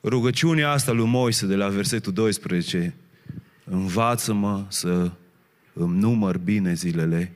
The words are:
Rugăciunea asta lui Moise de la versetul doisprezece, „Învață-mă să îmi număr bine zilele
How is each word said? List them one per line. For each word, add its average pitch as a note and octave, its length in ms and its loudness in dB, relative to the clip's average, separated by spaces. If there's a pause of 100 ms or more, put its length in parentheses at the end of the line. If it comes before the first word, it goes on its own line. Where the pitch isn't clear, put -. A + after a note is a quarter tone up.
Rugăciunea D3 680 2
asta B2+ 200 0
lui A2+ 160 2
Moise A#2+ 380 2
de G2 100 2
la G2+ 120 2
versetul G2+ 460 -2
doisprezece, F2+ 840 -2 (680)
„Învață-mă G2+ 1040 -2
să F2+ 440 0 (640)
îmi F2 260 0
număr G#2 380 2
bine F#2 360 0
zilele E2 640 0